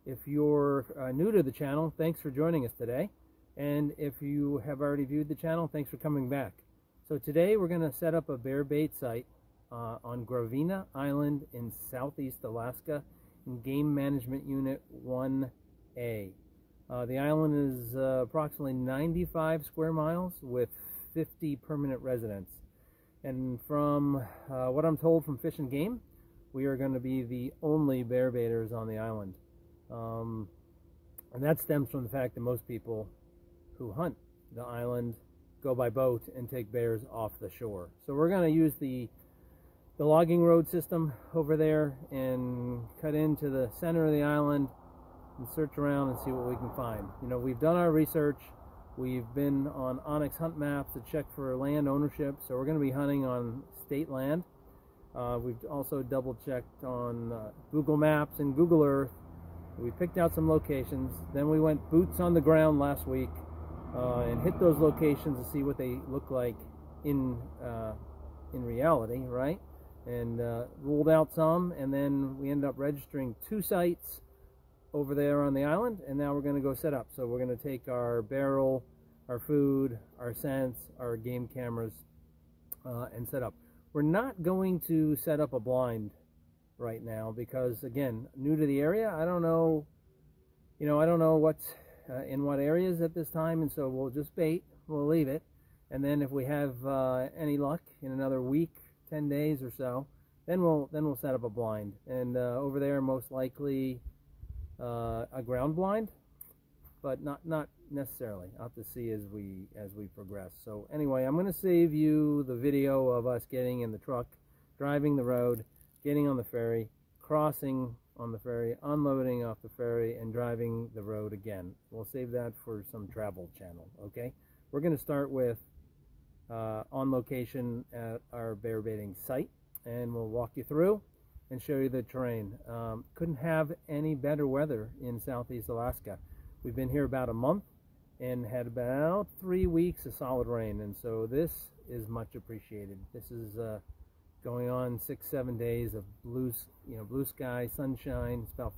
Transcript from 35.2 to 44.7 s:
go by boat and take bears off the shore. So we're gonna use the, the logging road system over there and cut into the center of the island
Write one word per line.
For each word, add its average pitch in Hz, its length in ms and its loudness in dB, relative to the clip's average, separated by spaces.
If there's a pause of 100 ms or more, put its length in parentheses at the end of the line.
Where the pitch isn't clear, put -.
go 135 120 2
by 123 140 2
boat 123 480 2
and 120 140 -10
take 120 200 -6
bears 117 400 0
off 110 300 -6
the 101 80 -8
shore. 95 400 -8 (160)
So 143 80 -6
we're 151 160 4
gonna 180 200 4
use 156 260 6
the, 127 340 -4 (880)
the 147 80 2
logging 165 400 8
road 170 240 8
system 165 460 0 (180)
over 156 240 4
there 151 400 4 (140)
and 123 720 -2 (180)
cut 151 140 0
into 151 340 2
the 131 220 0 (100)
center 165 240 4
of 156 80 6
the 147 100 4
island 147 460 4 (680)